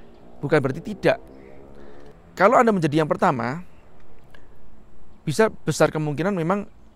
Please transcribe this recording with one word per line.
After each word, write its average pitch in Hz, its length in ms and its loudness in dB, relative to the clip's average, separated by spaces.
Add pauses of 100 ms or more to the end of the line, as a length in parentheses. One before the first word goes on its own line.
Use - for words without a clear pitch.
(400)
bukan 147 160 2
berarti 135 240 0
tidak. 170 400 0 (1120)
Kalau 214 240 6
Anda 233 160 6
menjadi 156 320 2
yang 175 80 0
pertama, 143 480 0 (1600)
bisa 214 320 0
besar 151 400 2
kemungkinan 156 400 -2
memang 190 320 0 (320)